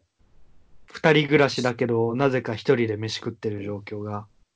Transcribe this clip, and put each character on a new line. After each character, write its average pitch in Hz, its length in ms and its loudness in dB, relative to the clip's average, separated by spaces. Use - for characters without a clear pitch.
二 - 260 2
人 151 140 4
暮 147 120 4
ら 143 100 6
し 127 140 -4
だ 120 120 0
け 123 120 0
ど、 113 280 0
な 139 140 2
ぜ 127 140 0
か 120 120 -4
一 107 220 2
人 117 100 0
で 107 120 -4
飯 110 220 -8
食 - 100 -8
っ - 20 -8
て - 160 -8
る 101 160 -8
状 104 140 -8
況 104 240 -12
が。 104 240 -8